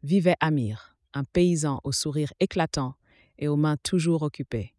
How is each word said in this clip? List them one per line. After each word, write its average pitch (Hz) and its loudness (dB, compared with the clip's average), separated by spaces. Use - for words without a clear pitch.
vivait 175 4
Amir, 131 -2
un 139 -2
paysan 160 0
au 143 -6
sourire 147 -4
éclatant 151 -2
et 147 -2
aux 147 2
mains 151 2
toujours 165 0
occupées. 135 -6